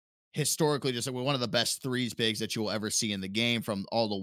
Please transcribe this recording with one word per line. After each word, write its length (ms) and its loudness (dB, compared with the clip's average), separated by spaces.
historically 580 2
just, 160 -2
like, 80 -4
one 200 0
of 60 0
the 60 0
best 340 0
threes 320 -2
bigs 260 0
that 160 -2
you 80 0
will 80 0
ever 180 -2
see 220 0
in 100 -2
the 60 -4
game 340 2
from 300 -2
all 180 2
the 140 -2